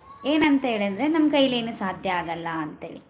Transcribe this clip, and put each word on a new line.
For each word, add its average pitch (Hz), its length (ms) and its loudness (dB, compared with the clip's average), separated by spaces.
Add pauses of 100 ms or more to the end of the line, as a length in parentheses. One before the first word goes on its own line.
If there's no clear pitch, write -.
(260)
ಏನಂತ 285 400 4
ಹೇಳಿದ್ರೆ, 208 420 -2
ನಮ್ 311 240 2
ಕೈಲಿ 269 260 4
ಏನು 226 160 -4
ಸಾಧ್ಯ 190 380 -4
ಆಗಲ್ಲ 170 400 -4
ಅಂತೇಳಿ. 160 480 -8 (100)